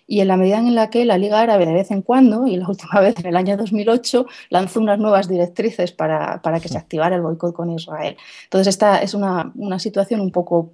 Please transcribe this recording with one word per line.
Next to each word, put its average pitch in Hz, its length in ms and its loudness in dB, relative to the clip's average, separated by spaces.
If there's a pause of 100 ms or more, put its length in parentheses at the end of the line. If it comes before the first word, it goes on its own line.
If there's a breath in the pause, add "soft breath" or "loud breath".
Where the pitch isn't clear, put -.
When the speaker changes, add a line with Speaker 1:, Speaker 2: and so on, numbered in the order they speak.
Speaker 1:
y 208 100 -2
en 196 80 4
la 190 100 4
medida 190 220 2
en 240 160 2
la 220 160 0
que 240 140 0
la 226 140 4
Liga 208 220 2
Árabe 208 260 4
de 160 60 0
vez 190 200 0
en 196 100 -4
cuando, 247 460 4
y 185 80 0
la 180 120 -4
última 202 300 -4
vez 196 220 4
en 175 60 -10
el 175 100 0
año 185 200 0
dos 202 160 -6
mil 208 160 -2
ocho, 247 380 0 (240 loud breath)
lanzó 190 300 -2
unas 208 180 0
nuevas 208 300 2
directrices 180 640 -2
para, 156 500 -4
para 165 160 -2
que 170 80 -10
se - 80 -10
Speaker 2:
Sí. - 40 -6
Speaker 1:
activara 165 360 -2
el 175 80 -2
boicot 165 320 -6
con 170 160 -8
Israel. 165 460 -8 (260 loud breath)
Entonces 190 240 0
esta 196 340 2
es 202 140 -4
una, 190 400 -4
una 190 240 -6
situación 196 420 -4
un 185 120 -4
poco 170 420 -2